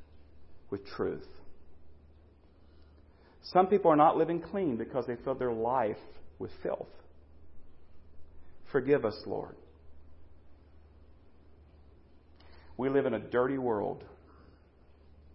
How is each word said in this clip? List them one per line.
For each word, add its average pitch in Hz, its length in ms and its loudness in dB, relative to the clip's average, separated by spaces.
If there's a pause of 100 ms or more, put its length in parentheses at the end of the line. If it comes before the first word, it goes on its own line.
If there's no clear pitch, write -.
(720)
with 101 160 -6
truth. 85 400 -4 (2250)
Some 180 240 6
people 190 240 6
are 151 60 8
not 147 200 10
living 160 240 4
clean 170 360 0
because 117 300 -2
they 120 100 -2
filled 131 220 -2
their 127 140 0
life 113 440 2 (420)
with 104 120 -6 (120)
filth. - 260 -4 (1800)
Forgive 135 340 4
us, 104 220 -2
Lord. - 300 -6 (3250)
We 127 120 0
live 135 160 6
in 123 100 2
a 110 40 2
dirty 123 400 2
world, 107 440 0 (1300)